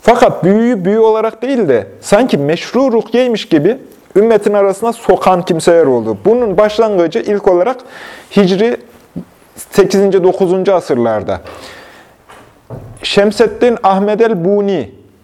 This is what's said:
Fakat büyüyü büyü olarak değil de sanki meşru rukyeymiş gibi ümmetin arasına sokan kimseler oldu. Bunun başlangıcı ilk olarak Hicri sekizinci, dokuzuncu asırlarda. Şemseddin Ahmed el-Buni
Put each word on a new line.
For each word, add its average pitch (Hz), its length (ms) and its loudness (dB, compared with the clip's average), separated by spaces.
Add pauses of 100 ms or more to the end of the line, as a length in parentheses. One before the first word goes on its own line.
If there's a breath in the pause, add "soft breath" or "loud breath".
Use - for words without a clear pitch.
Fakat 233 440 2
büyüyü 214 400 2
büyü 202 140 0
olarak 220 440 0
değil 247 260 -2
de 117 180 0 (140)
sanki - 380 0
meşru 170 540 -2
rukyeymiş 233 560 -2
gibi 170 300 0 (380)
ümmetin 214 360 2
arasına 202 400 0
sokan 185 500 0
kimseler 170 440 2
oldu. 113 380 -2
Bunun 220 320 0
başlangıcı 208 640 0
ilk 202 300 -2
olarak 190 280 2 (600 loud breath)
Hicri 202 400 2 (800)
sekizinci, 196 680 0
dokuzuncu 185 500 0
asırlarda. 113 680 -2 (1600 loud breath)
Şemseddin 214 800 0
Ahmed 196 380 0
el-Buni 196 720 -2 (340)